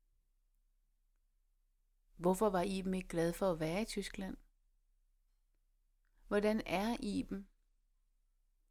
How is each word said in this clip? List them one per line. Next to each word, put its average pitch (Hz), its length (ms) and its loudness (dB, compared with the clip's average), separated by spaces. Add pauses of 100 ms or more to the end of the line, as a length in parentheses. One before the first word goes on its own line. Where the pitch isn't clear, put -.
(2250)
Hvorfor 185 340 4
var 185 120 2
Iben 190 320 0
ikke 185 140 -4
glad 170 240 2
for 190 200 0
at 160 80 -2
være 165 220 0
i - 20 0
Tyskland? - 520 -8 (1900)
Hvordan 208 380 2
er 202 340 0
Iben? 196 480 -4 (1200)